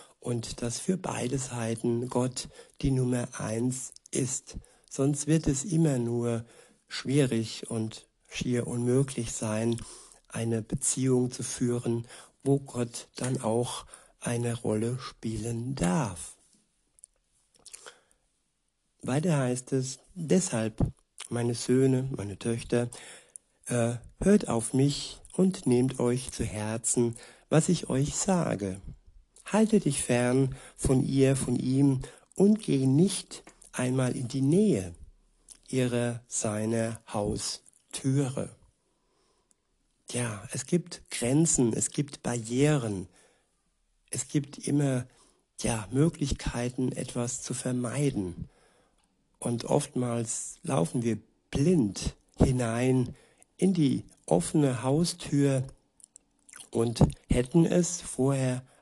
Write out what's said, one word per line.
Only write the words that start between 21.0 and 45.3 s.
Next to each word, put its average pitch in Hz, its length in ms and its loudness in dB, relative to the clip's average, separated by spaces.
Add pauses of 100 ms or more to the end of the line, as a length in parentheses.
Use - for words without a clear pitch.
meine 120 260 -2
Söhne, 131 640 2
meine 98 220 -6
Töchter, 120 500 -2 (800)
äh, 120 280 0 (260)
hört 202 280 4
auf 113 260 -2
mich 139 460 2 (140)
und 185 320 2
nehmt 123 340 4
euch 127 320 0
zu - 120 -6
Herzen, 110 720 -2 (320)
was 156 200 4
ich 175 200 0
euch 139 280 0
sage. 110 640 0 (640)
Halte 214 340 4
dich 143 240 0
fern 127 540 2 (200)
von 131 280 2
ihr, 135 320 4
von 127 200 -2
ihm 131 440 2 (340)
und 208 260 6
geh 135 260 0
nicht 156 580 2 (280)
einmal 127 440 0
in 127 100 -6
die 135 140 -2
Nähe 135 540 4 (760)
ihrer, 120 580 0
seiner 113 760 -2 (120)
Haustüre. 120 1400 -4 (1500)
Ja, 117 320 -6 (100)
es - 140 -8
gibt - 440 -4
Grenzen, 131 600 2
es 110 180 -2
gibt - 340 -6
Barrieren, 120 840 0 (1040)
es - 180 -8
gibt 139 300 -4
immer, 139 480 0 (540)